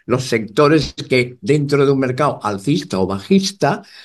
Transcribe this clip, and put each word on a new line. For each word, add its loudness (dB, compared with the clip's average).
Los 0
sectores 2
que -2
dentro 2
de 4
un 2
mercado -2
alcista -2
o 0
bajista 0